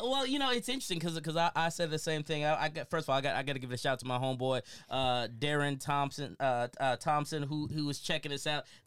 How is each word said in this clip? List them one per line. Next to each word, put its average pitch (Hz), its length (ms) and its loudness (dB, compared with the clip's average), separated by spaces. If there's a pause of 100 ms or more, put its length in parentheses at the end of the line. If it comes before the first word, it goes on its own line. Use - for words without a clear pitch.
well, 262 200 2
you 269 140 0
know, 269 140 2
it's 240 160 -2
interesting 247 320 -2
'cause, 165 180 -2
'cause 160 180 -2
I, 165 200 4
I 165 140 2
said 165 200 -2
the 156 80 0
same 156 240 -2
thing. 151 220 -2
I, 151 180 2
I 156 60 2
got, 151 220 -8
first 160 160 0
of - 40 2
all, 135 80 6
I - 20 -2
got, 135 140 0
I 127 80 0
gotta 131 160 -2
give 123 140 -8
a 127 40 -2
shout 135 180 2
out 127 40 -2
to - 80 -8
my 127 120 2
homeboy, 131 440 2 (260)
uh, 123 380 2 (100)
Darren 143 440 2
Thompson, 143 580 -2
uh, 123 300 2 (100)
uh, 131 160 2
Thompson, 147 480 0
who, 147 240 -2
who 151 200 -2
was 143 120 -2
checking 156 340 -2
us 143 140 -4
out. 151 200 -2 (200)